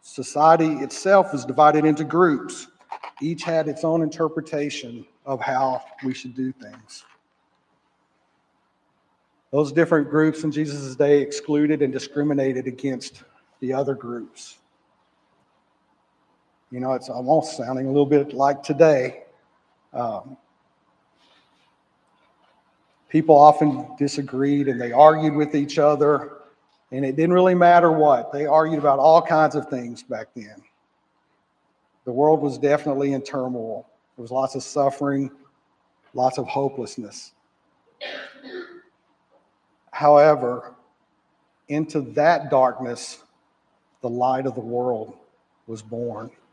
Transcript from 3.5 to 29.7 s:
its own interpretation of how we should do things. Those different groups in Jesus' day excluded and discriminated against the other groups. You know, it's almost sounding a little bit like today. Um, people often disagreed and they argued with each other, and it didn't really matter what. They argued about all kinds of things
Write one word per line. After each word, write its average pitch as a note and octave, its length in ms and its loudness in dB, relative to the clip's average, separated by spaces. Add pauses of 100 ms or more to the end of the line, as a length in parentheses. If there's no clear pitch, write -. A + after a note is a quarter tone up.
its D3 160 -8
own E3 200 0
interpretation D3+ 1000 -6 (200)
of C3+ 160 -6
how C3 420 -2 (220)
we B2+ 100 -4
should B2 220 -16
do C3 160 -6
things. G#2+ 520 -20 (2500)
Those C#3 220 -2
different D#3 360 2
groups D#3 360 0
in D3+ 80 -2
Jesus' C#3+ 420 -8
day D3 260 4
excluded D3 600 -2
and C3 100 -2
discriminated C3+ 760 -4
against B2+ 560 -10 (340)
the B2+ 140 -6
other C3+ 240 -4
groups. A#2+ 600 -14 (2000)
You B2+ 80 -12
know, C3 140 -4
it's B2+ 160 -6
almost B2+ 480 -2
sounding C3 300 -6
a - 20 -4
little C#3+ 180 2
bit C#3+ 260 0
like C#3 300 0
today. C#3 640 2 (680)
Um, A#2+ 440 -8 (2750)
people D#3+ 280 6
often D3 520 6 (100)
disagreed C#3+ 720 -2
and A#2+ 120 -4
they A#2+ 120 -6
argued D#3 420 6
with D3 220 -2
each C#3+ 240 -2
other, D3 520 2 (600)
and C3+ 120 -4
it C3+ 120 -4
didn't E3 160 2
really F#3 220 4
matter F3 360 6
what. D3+ 420 2
They C#3+ 140 -4
argued D#3 320 2
about C#3 220 2
all D#3+ 200 8
kinds D#3 360 0
of C#3+ 120 -6
things A#2+ 360 -10